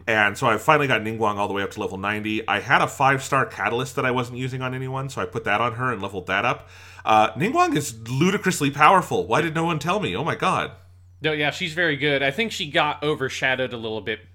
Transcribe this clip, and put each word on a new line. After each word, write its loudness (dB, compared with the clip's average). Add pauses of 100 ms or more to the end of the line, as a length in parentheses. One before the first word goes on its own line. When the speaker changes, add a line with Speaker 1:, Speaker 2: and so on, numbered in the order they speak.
Speaker 1:
And 2
so 0
I 4
finally 4
got 2
Ningguang -2
all 0
the -4
way 0
up -4
to -8
level -6
ninety. -4
I 0
had 2
a 2
five-star 0
catalyst -4
that 0
I 2
wasn't -4
using -6
on -6
anyone, -6
so -8
I -2
put -6
that 2
on 0
her -2
and -6
leveled -8
that 0
up. -2 (360)
Uh, 6
Ningguang 2
is -4 (100)
ludicrously 2
powerful. 4
Why 2
did 0
no 0
one 0
tell -2
me? -2
Oh -2
my -2
god. -2 (500)
Speaker 2:
No, 0
yeah, 0
she's -6
very 0
good. 2
I 2
think -2
she -8
got 0
overshadowed -2
a -8
little -6
bit -6 (140)